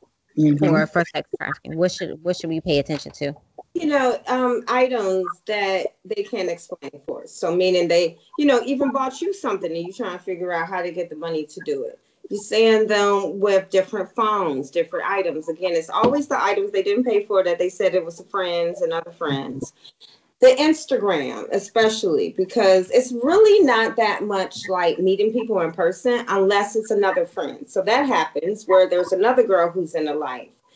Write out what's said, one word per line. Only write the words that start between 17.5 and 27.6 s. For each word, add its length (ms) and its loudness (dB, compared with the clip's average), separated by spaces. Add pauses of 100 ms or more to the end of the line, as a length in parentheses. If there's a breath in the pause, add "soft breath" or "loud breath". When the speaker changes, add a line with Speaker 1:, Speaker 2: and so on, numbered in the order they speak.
Speaker 3:
they 120 -2
said 240 0
it 100 0
was 260 -14
friends 520 -4
and 100 -2
other 200 -8
friends. 600 -6 (680 soft breath)
The 80 10 (100)
Instagram, 920 0
especially, 840 0
because 540 2
it's 200 2
really 540 6
not 320 2
that 280 0
much 440 -4
like 300 0
meeting 340 2
people 280 -2
in 120 -2
person 560 0
unless 480 2
it's 140 -2
another 340 0
friend. 420 -8